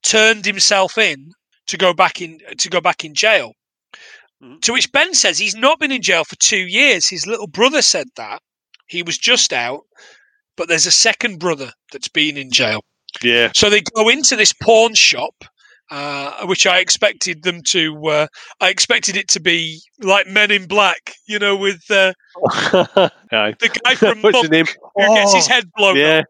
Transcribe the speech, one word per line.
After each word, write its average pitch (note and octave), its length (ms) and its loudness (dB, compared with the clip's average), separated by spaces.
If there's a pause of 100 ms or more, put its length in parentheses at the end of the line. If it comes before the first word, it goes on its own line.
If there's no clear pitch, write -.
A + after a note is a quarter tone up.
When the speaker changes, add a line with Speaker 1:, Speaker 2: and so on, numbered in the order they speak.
Speaker 1:
turned A3 420 2
himself G3 540 0
in D#3+ 320 -2 (340)
to - 120 -8
go F3+ 180 2
back F3 260 0
in, D#3+ 160 -16 (220)
to F3 100 -4
go F3+ 100 -2
back E3+ 240 -2
in D3+ 120 -14
jail. F3+ 380 0 (880)
Speaker 2:
Mm-hmm. C3 160 -20
Speaker 1:
To A3+ 140 -2
which B3 180 -2
Ben E4 240 0
says F#3+ 240 2
he's G3+ 160 -6
not C4 240 -2
been D4 120 -4
in B3 120 -6
jail E3 200 0
for - 120 -12
two F#3 320 -2
years. G#3+ 420 0
His F3 160 -8
little G#3+ 220 -8
brother A#3+ 340 0
said D3+ 240 -2 (120)
that. A2 220 -14 (480)
He F3 140 -8
was E3+ 160 -8
just - 340 0
out, B2 300 -6 (760)
but E3 120 -8
there's E3 180 0
a F3 60 -2
second G#3+ 480 0
brother D3 320 -4 (200)
that's - 180 -12
been D3+ 280 -2
in C3 140 -12
jail. A2 300 -2 (420)
Speaker 2:
Yeah. A#2+ 320 2
Speaker 1:
So G#3 160 4
they G#3 100 4 (140)
go A3 140 2
into C4+ 260 0
this G#3+ 160 2 (100)
pawn A3+ 320 4
shop, - 400 0 (560)
uh, C#3+ 560 -10
which F#3 220 0
I F3+ 120 2
expected F3+ 640 -2
them F3 260 -6
to, D#3 380 -2
uh, D3+ 200 0 (320)
I F#3 100 2
expected G3 460 -2
it F#3+ 140 -6
to G3+ 100 0
be E3 400 -2 (220)
like F#3+ 260 2
Men G#3 240 0
in F#3+ 160 -2
Black, F#3+ 460 0 (140)
you G#3 120 -6
know, G3+ 160 0
with, G3 240 -4 (100)
uh, F#3+ 220 2 (240)
Speaker 2:
<laughs> F3 80 -6 (880)
Aye. G#2+ 280 0
Speaker 1:
the - 260 -2
guy B3+ 100 4
from G#3+ 260 0
Speaker 2:
<laughs> - 0 -
What's G#3+ 200 4
his E3 80 -2
Speaker 1:
Monk - 20 2
Speaker 2:
name? D#3+ 140 4 (300)
Speaker 1:
who G#3 200 4
gets G3+ 180 4
his F#3 140 4
Speaker 2:
Oh, B3+ 60 2
Speaker 1:
head A#3+ 120 2 (100)
blown G3 200 2
Speaker 2:
yeah. D#3 240 4
Speaker 1:
off. D#3 100 -2